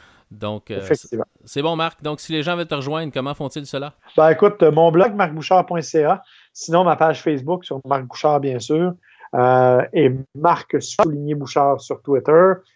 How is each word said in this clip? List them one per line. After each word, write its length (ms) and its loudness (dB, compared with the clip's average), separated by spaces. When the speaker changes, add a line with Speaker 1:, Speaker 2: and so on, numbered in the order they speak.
Speaker 1:
Donc, 400 -10
euh, 60 -8
Speaker 2:
Effectivement. 460 -6
Speaker 1:
c'est, 100 -20
c'est 100 -4
bon, 140 -2
Marc. 260 -6
Donc, 160 -8
si 140 -12
les 100 -4
gens 140 -4
veulent 100 -6
te 80 -8
rejoindre, 400 -6
comment 200 -6
font-ils 300 -10
cela ? 300 -10
Speaker 2:
Ben, 140 6
écoute, 340 2
euh, 80 6
mon 180 4
blog, 240 2
marc 200 -2
bouchard 320 2
point 160 -6
C 200 0
A. 180 0
Sinon, 300 0
ma 140 2
page 260 0
Facebook 420 -4
sur 220 -10
Marc 200 -4
Bouchard, 340 -2
bien 180 -4
sûr. 360 -2
Euh, 480 4
et 180 2
Marc 460 -2
souligné 540 -2
Bouchard 480 -2
sur 180 -10
Twitter. 520 4